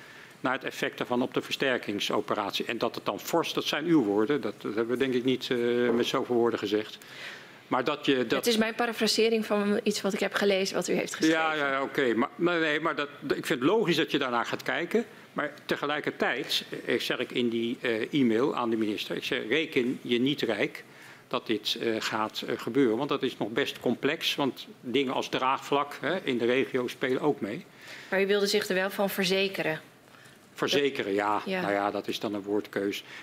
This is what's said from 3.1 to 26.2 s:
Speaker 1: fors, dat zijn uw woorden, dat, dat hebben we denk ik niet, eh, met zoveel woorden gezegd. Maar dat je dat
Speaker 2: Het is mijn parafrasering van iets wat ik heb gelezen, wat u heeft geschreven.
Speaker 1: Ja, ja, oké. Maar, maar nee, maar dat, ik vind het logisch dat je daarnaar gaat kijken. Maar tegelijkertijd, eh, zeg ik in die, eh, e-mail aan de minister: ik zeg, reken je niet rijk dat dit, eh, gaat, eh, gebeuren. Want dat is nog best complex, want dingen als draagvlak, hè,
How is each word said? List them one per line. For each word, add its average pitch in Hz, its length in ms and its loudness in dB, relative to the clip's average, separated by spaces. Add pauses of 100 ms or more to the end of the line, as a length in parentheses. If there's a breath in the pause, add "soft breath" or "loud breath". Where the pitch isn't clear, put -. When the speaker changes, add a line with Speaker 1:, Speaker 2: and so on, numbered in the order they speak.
Speaker 1:
fors, - 320 0
dat 139 120 -4
zijn 151 200 -2
uw 160 200 6
woorden, 107 360 4
dat, 107 220 -4
dat 120 120 -4
hebben 113 240 0
we 135 60 2
denk 131 100 2
ik 123 100 2
niet, 127 260 0
eh, 120 400 2
met 120 160 2
zoveel 123 280 0
woorden 117 240 4
gezegd. 107 400 -2 (680 loud breath)
Maar 127 160 0
dat - 220 -2
je 139 100 4 (100)
dat 110 120 -8
Speaker 2:
Het - 80 -4
is 233 100 4
mijn 220 180 2
parafrasering 226 720 2
van 208 360 2
iets - 180 0
wat 196 120 0
ik 190 80 -2
heb 190 140 -2
gelezen, 196 400 2
wat 175 140 -2
u - 40 0
heeft - 220 -2
geschreven. 160 260 4
Speaker 1:
Ja, 156 140 0
ja, 139 280 0
oké. 131 320 2
Maar, 113 220 2
maar 170 240 2
nee, 156 200 2
maar 156 140 0
dat, 143 140 -2 (140)
ik 147 240 -2
vind 143 140 0
het 139 80 4
logisch 180 280 4
dat 160 140 2
je 151 80 2
daarnaar 120 280 0
gaat - 160 -4
kijken. 170 420 0 (280 loud breath)
Maar 147 200 -4 (120)
tegelijkertijd, 147 1000 -2 (220)
eh, 120 140 2
zeg - 180 -2
ik 123 120 -4
in 123 180 0
die, 117 320 -2
eh, 117 320 -2
e-mail 123 440 4
aan 117 140 0
de 117 60 2
minister: 104 400 -2
ik - 80 -6
zeg, 120 240 -4
reken 139 540 0
je 120 180 2
niet 135 220 2
rijk 113 420 -2 (440 loud breath)
dat 123 180 -4
dit, - 340 -2
eh, 117 180 0
gaat, 107 480 -2
eh, 117 120 -2
gebeuren. 117 380 4
Want 139 120 -2
dat 139 140 -2
is 127 160 -2
nog 117 120 -2
best 123 300 -2
complex, 135 540 0
want - 320 -2 (140)
dingen 127 340 0
als 120 140 -2
draagvlak, 135 720 0
hè, 165 220 0